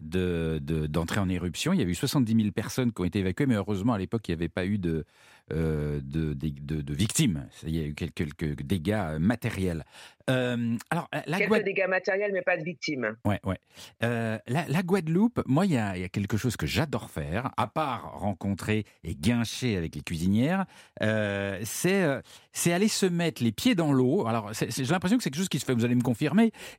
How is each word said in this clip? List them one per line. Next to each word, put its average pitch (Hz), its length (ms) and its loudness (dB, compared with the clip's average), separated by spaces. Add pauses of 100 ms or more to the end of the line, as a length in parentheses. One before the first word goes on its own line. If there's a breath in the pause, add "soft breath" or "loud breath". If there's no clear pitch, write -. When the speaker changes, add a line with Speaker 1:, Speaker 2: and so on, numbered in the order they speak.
Speaker 1:
de, 82 600 0
de, 76 260 -2
d'entrer 82 340 0
en 92 80 0
éruption. 90 440 -2
Il 190 60 4
y 143 40 2
avait 90 100 0
eu - 40 0
soixante-dix 127 380 2
mille 107 180 4
personnes 117 400 -2
qui - 80 -6
ont 90 40 2
été 90 160 0
évacuées, 95 260 0
mais 127 80 4
heureusement, 101 400 0
à 101 40 0
l'époque, 101 300 -4
il 90 40 0
n'y 82 80 -2
avait 82 80 -2
pas 92 180 -2
eu 104 120 0
de, 82 260 0 (480 soft breath)
euh, 73 500 0
de, 76 320 -2
de, 71 140 -4
de, 73 340 -6
de 71 120 -4
victimes. 87 520 2 (160)
Il 80 140 -2
y 82 40 0
a 76 60 -2
eu 73 80 -6
quelques, 76 400 -4
quelques 73 280 -2
dégâts, 78 380 0
euh, 78 200 -2
matériels. 95 640 0 (460 loud breath)
Euh, 120 460 0 (140)
alors, 160 220 -2
la, 147 140 -4
la 165 120 -2
Speaker 2:
Quelques 202 120 2
Speaker 1:
Guad- 214 140 4
Speaker 2:
dégâts 190 240 0
matériels, 190 440 0
mais 185 100 -2
pas 180 140 2
de 170 60 -4
victimes. 135 600 -4
Speaker 1:
Ouais, 101 200 2
ouais. 92 140 -2 (460 loud breath)
Euh, 113 420 0
la, 139 220 -2
la 160 140 0
Guadeloupe, 180 640 2
moi, 156 200 4
il 185 60 2
y 131 60 4
a, 101 180 -2
il 90 60 -4
y - 20 -4
a 90 40 -6
quelque 101 280 -2
chose 113 200 0
que - 100 -2
j'adore 135 440 -2
faire, 82 460 -4
à 113 100 2
part 113 520 -4
rencontrer 101 680 -2 (180 soft breath)
et 82 140 -6
guincher 117 600 0
avec 82 200 -2
les 73 60 -8
cuisinières, 110 640 2 (380 loud breath)
euh, 101 640 0
c'est, 185 400 0
euh, 139 160 0 (320 loud breath)
c'est - 200 2
aller 180 140 2
se - 200 0
mettre 170 360 0
les 113 80 4
pieds 240 240 2
dans 160 180 2
l'eau. 131 360 4
Alors, 113 260 0
c'est, - 160 -2
c'est, 131 140 -2
j'ai 127 80 0
l'impression 185 260 2
que 226 60 -2
c'est 165 60 -2
quelque 135 100 -6
chose 190 80 -2
qui 151 100 -2
se - 60 -4
fait, 131 100 2
vous 113 100 2
allez 123 120 4
me 123 60 4
confirmer, 151 500 4 (260 loud breath)